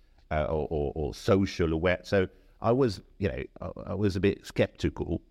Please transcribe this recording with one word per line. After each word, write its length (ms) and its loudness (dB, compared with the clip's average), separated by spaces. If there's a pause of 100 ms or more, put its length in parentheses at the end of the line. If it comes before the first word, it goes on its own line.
(300)
uh, 140 0
or, 260 -2
or, 240 -2
or 200 -4
social 580 2
aware-, 300 2
so 260 2 (320)
I 120 2
was, 280 2 (180)
you 100 0
know, 140 -6 (200)
I, 300 -10
I 20 -6
was 220 0
a 40 -2
bit 240 2
skeptical 840 -2